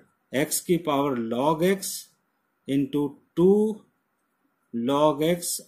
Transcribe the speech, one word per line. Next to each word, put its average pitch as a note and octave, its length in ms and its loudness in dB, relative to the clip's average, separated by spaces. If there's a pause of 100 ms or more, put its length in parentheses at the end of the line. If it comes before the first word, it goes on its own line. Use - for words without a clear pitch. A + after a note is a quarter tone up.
(340)
x D3 340 -2
की F3+ 100 2 (100)
पावर C#3 300 0 (120)
log D3+ 380 0
x F#3+ 240 -2 (760)
into C#3 360 -2 (360)
two G#3 360 4 (1000)
log C#3+ 520 2
x F3 320 -2 (100)